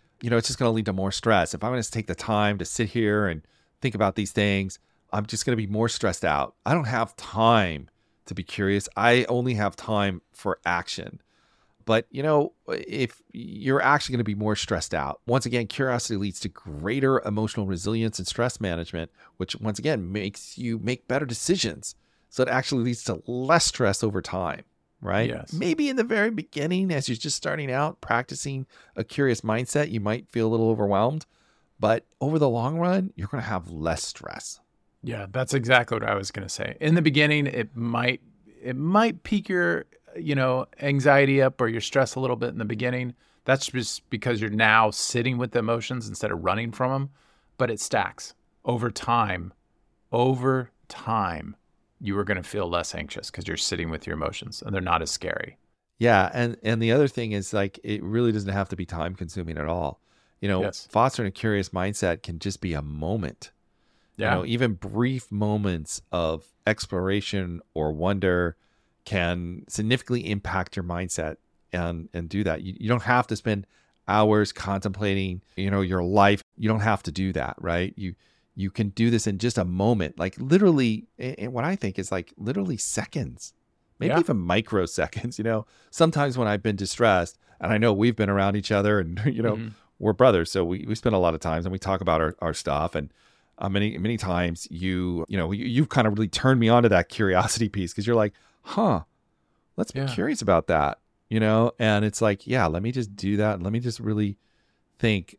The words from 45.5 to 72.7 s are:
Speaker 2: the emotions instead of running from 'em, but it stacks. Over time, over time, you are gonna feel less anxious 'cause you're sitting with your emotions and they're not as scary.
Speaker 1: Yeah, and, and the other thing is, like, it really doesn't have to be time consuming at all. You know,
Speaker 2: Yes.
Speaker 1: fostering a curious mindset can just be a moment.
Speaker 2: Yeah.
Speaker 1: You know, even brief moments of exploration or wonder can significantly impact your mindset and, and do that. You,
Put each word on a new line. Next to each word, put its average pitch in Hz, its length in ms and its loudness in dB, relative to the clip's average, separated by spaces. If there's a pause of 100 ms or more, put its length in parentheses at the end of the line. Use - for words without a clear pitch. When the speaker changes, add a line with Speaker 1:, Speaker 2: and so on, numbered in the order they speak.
Speaker 2:
the 120 80 2
emotions 117 480 -2
instead 104 240 -6
of 82 140 -4
running 113 260 0
from 127 220 -2
'em, 139 160 -2 (480)
but 123 120 2
it 107 120 -4
stacks. - 540 -2 (280)
Over 120 260 -2
time, 101 600 -2 (600)
over 127 600 2 (160)
time, 90 680 -4 (480)
you 98 140 -2
are 101 60 0
gonna 92 200 -4
feel 95 260 -4
less 85 260 -2
anxious - 340 -10
'cause - 180 -10
you're 82 100 -4
sitting 87 340 -4
with 80 160 -8
your 82 80 -4
emotions - 460 -8
and 107 120 -6
they're 95 80 -2
not 85 220 0
as - 80 -6
scary. - 460 -6 (420)
Speaker 1:
Yeah, 107 340 6
and, 120 300 -2
and 113 180 0
the 113 100 2
other 139 160 6
thing 117 260 -4
is, 98 200 -4
like, 101 300 -2
it 104 200 -4
really 113 280 2
doesn't 98 200 -2
have 98 180 -2
to 92 60 -6
be 87 120 -6
time 85 260 -4
consuming 82 460 -8
at 73 80 -4
all. 82 340 -4 (400)
You 101 80 -2
know, 92 140 2
Speaker 2:
Yes. - 260 -6
Speaker 1:
fostering 117 380 2
a 95 40 -4
curious 101 380 -2
mindset 92 540 -2
can 85 160 -10
just 98 200 -6
be 87 140 -4
a 73 80 -4
moment. 78 680 -6 (680)
Speaker 2:
Yeah. 110 140 0
Speaker 1:
You 165 80 2
know, 90 60 -4
even 117 280 2
brief 117 580 -4
moments 101 680 -2 (100)
of 80 360 -2 (180)
exploration 95 960 -2 (140)
or 76 180 0
wonder 90 640 0 (500)
can 87 640 -2
significantly 117 640 -2
impact 95 440 -4
your 92 80 -6
mindset 87 540 -6 (340)
and, 85 420 -4
and 85 160 -6
do 101 140 -2
that. 80 200 -2
You, 92 160 -8